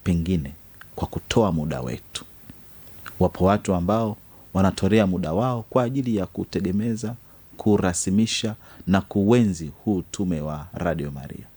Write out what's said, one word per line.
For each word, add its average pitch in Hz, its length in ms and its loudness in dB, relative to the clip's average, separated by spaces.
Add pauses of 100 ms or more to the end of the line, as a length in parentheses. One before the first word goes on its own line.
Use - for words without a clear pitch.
pengine 85 480 0 (440)
kwa - 120 -4
kutoa 101 440 0
muda 76 300 -2
wetu. - 440 -10 (920)
Wapo 90 260 2
watu 101 280 2
ambao 104 440 0 (360)
wanatolea 95 540 4
muda 90 260 -2
wao 117 360 -2
kwa 127 140 2
ajili 123 320 -2
ya 92 100 0
kutegemeza, 107 920 -4 (420)
kurasimisha 104 1000 2 (320)
na 92 140 4
kuenzi 98 720 2 (120)
huu 107 140 0
utume 87 440 -4
wa 76 320 -8
Radio 80 380 -2
Maria. 69 340 -14 (120)